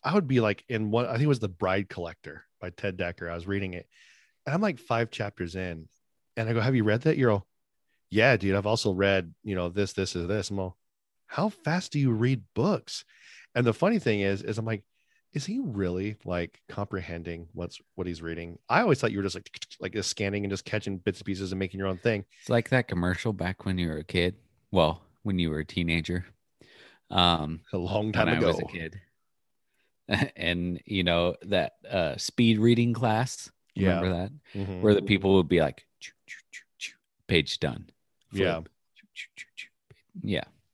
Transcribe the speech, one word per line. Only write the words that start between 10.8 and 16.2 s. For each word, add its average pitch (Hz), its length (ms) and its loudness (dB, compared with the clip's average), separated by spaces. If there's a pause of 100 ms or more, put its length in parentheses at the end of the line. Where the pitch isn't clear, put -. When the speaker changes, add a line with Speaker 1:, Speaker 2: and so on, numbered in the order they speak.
Speaker 1:
"How 208 240 -2
fast 175 420 -4
do 151 80 -2
you 131 100 4
read 117 320 2 (120)
books?" - 500 -2 (500)
And 123 120 2
the 113 80 4
funny 214 260 2
thing 107 200 2
is, 98 220 2
is 107 160 -4
I'm 110 60 -6
like, 113 200 -4 (480)
"Is 143 140 -6
he 233 140 -4
really, 101 640 -2